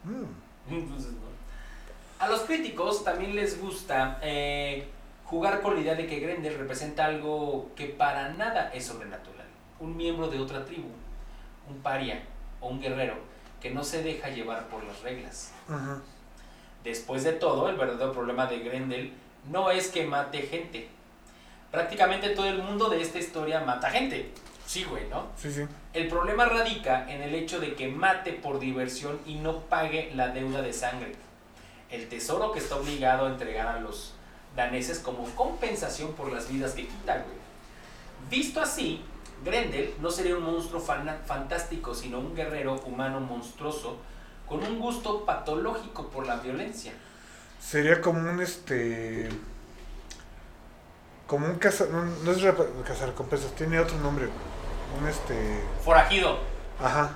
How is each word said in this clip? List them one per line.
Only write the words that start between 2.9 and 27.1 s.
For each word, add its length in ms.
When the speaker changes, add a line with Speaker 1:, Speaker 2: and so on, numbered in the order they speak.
Speaker 2:
también 320
les 240
gusta, 640
eh, 680
jugar 380
con 140
la 40
idea 140
de 120
que 140
Grendel 380
representa 480
algo 720
que 100
para 440
nada 440
es 120
sobrenatural. 600
Un 160
miembro 320
de 120
otra 240
tribu, 240
un 140
paria 400
o 80
un 120
guerrero 340
que 100
no 140
se 180
deja 280
llevar 380
por 160
las 180
reglas. 500
Speaker 1:
Ajá. 300
Speaker 2:
Después 420
de 80
todo, 360
el 80
verdadero 360
problema 340
de 140
Grendel 520
no 200
es 180
que 180
mate 360
gente. 460
Prácticamente 600
todo 160
el 160
mundo 280
de 100
esta 180
historia 420
mata 300
gente. 400
Sí, 180
güey, 240
¿no? 180
Speaker 1:
Sí, 160
sí. 120
Speaker 2:
El 160
problema 380
radica 640